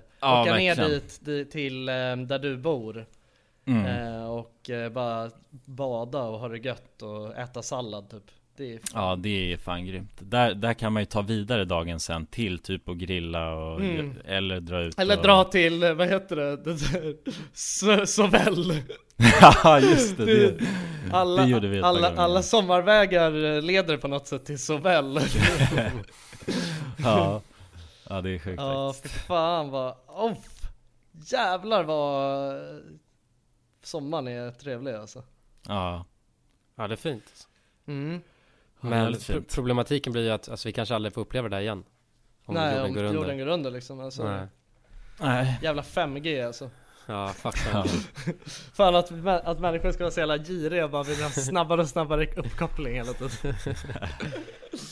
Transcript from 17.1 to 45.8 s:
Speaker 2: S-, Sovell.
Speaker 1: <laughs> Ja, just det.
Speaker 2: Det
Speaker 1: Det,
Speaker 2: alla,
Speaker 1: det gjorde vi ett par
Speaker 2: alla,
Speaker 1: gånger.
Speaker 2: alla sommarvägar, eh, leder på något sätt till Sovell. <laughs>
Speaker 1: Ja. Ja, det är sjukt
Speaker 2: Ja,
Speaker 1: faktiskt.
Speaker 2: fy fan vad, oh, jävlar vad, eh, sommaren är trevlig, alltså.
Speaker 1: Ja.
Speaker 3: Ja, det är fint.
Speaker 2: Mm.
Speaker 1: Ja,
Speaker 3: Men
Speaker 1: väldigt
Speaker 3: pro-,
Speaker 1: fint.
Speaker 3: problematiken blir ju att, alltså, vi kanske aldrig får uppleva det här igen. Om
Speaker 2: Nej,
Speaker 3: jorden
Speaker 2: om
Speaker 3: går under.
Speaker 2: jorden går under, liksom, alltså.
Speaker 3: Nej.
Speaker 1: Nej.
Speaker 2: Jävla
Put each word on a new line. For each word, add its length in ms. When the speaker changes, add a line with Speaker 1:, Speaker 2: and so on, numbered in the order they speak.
Speaker 2:
S-, 640
Sovell. 680
Speaker 1:
<laughs> 240
Ja, 380
just 380
det. 80
Speaker 2:
Det 260
Speaker 1:
Det, 140
Speaker 2:
alla, 340
Speaker 1:
det 40
gjorde 180
vi 100
ett 60
par 60
Speaker 2:
alla, 200
Speaker 1:
gånger. 120
Speaker 2:
alla 220
sommarvägar, 1000
eh, 180
leder 360
på 100
något 200
sätt 180
till 140
Sovell. 640
<laughs> 1700
Speaker 1:
Ja. 440
Ja, 120
det 80
är 100
sjukt 220
Speaker 2:
Ja, 320
Speaker 1:
faktiskt. 220
Speaker 2:
fy 40
fan 500
vad, 260
oh, 260
jävlar 520
vad, 720
eh, 260
sommaren 440
är 240
trevlig, 420
alltså. 300
Speaker 1:
Ja. 380
Speaker 3:
Ja, 120
det 60
är 20
fint. 520
Speaker 2:
Mm. 340
Speaker 1:
Ja, 80
Speaker 3:
Men 140
Speaker 1:
väldigt 240
Speaker 3:
pro-, 60
Speaker 1:
fint. 220
Speaker 3:
problematiken 580
blir 100
ju 60
att, 200
alltså, 180
vi 60
kanske 220
aldrig 180
får 80
uppleva 280
det 60
här 80
igen. 200
Om 100
Speaker 2:
Nej, 160
Speaker 3:
jorden 140
Speaker 2:
om 80
Speaker 3:
går 100
under. 180
Speaker 2:
jorden 160
går 100
under, 240
liksom, 280
alltså. 240
Speaker 3:
Nej. 240
Speaker 1:
Nej. 420
Speaker 2:
Jävla 220